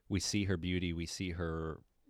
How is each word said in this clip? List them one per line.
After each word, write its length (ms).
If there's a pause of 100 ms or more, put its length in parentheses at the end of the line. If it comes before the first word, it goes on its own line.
we 120
see 240
her 120
beauty, 360
we 140
see 240
her, 500 (300)